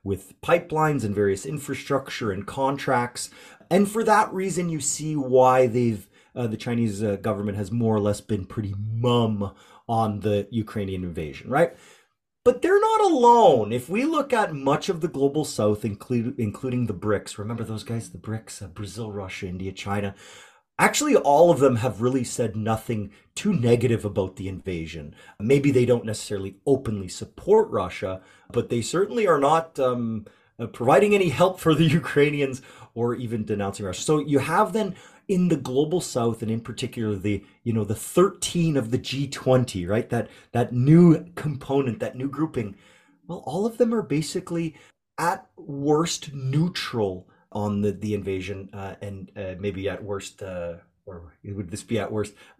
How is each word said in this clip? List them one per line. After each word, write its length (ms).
with 360
pipelines 640
and 120
various 280
infrastructure 880
and 160
contracts. 840
And 200
for 140
that 280
reason, 360
you 100
see 380
why 500
they've, 420
uh, 100
the 100
Chinese, 460
uh, 140
government 420
has 140
more 240
or 40
less 200
been 240
pretty 340
mum 760
on 320
the 320
Ukrainian 500
invasion, 480
right? 240
But 200
they're 180
not 220
alone. 680
If 200
we 140
look 280
at 220
much 340
of 140
the 60
global 360
south, 380
inclu-, 560
including 480
the 80
brics, 420
remember 280
those 200
guys, 240
the 100
brics, 440
uh, 60
Brazil, 440
Russia, 340
India, 260
China, 420
actually 360
all 360
of 80
them 180
have 240
really 240
said 320
nothing 540
too 180
negative 540
about 300
the 120
invasion. 640
Maybe 320
they 140
don't 220
necessarily 580
openly 440
support 600
Russia, 540
but 200
they 100
certainly 460
are 120
not, 400
um, 460
uh, 80
providing 480
any 140
help 320
for 140
the 100
<laughs> 180
Ukrainians 600
or 200
even 300
denouncing 400
Russia. 160
So 180
you 200
have 340
then 220
in 160
the 100
global 440
south, 420
and 80
in 100
particular 540
the, 300
you 100
know, 120
the 100
thirteen 800
of 140
the 80
G 300
twenty, 580
right? 240
That, 180
that 220
new 520
component, 640
that 160
new 120
grouping, 460
well, 180
all 180
of 140
them 160
are 80
basically 720
at 280
worst 800
neutral 920
on 280
the, 120
the 220
invasion, 580
uh, 280
and, 360
uh, 240
maybe 280
at 140
worst, 400
uh, 320
or 280
would 260
this 140
be 160
at 100
worst, 240